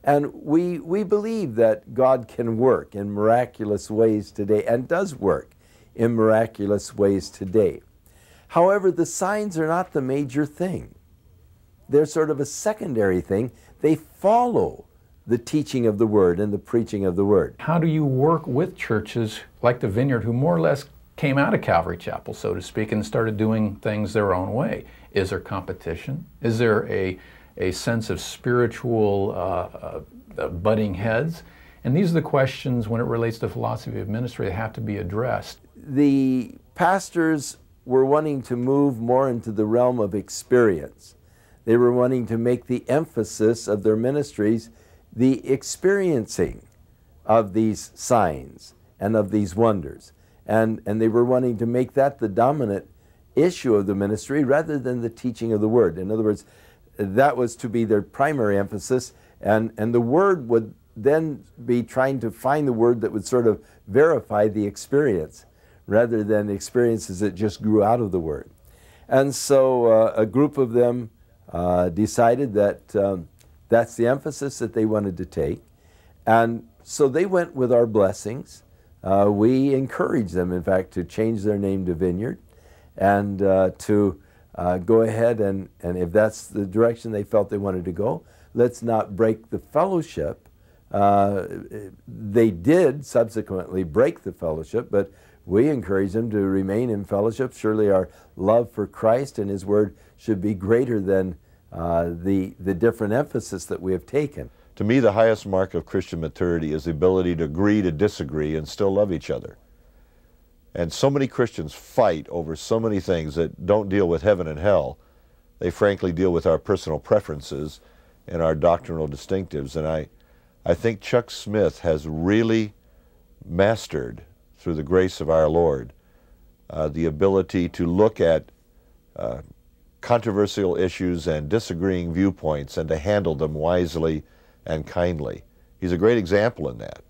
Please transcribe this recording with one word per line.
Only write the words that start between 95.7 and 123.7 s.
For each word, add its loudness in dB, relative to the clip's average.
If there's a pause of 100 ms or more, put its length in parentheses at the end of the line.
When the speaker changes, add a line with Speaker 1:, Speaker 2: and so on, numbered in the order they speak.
Speaker 1:
them -2
to -2
remain 0
in -4
fellowship. -2
Surely 0
our 2 (280)
love 2
for -6
Christ 0
and -4
His -6
Word 2 (200)
should -4
be -2
greater 0
than, 0 (360)
uh, -2
the, -2
the -4
different 0
emphasis -4
that -8
we -2
have -4
taken. -6 (280)
Speaker 3:
To -4
me, 4
the 6
highest 4
mark 0
of -2
Christian -4
maturity -2
is -6
the -2
ability 2
to -2
agree 0
to 0
disagree -2
and -6
still -2
love 2
each -6
other. -8 (1160)
And -4
so 2
many 0
Christians -4
fight 0
over -6
so -2
many -2
things -2
that -4
don't 2
deal 0
with 0
heaven 2
and -8
hell. 0 (600)
They -2
frankly 0
deal 2
with 0
our 2
personal -4
preferences -4 (460)
and -6
our 2
doctrinal 0
distinctives. -8
And -4
I, -4 (560)
I 2
think -2
Chuck 0
Smith -2
has -2
really 2 (720)
mastered, -2 (360)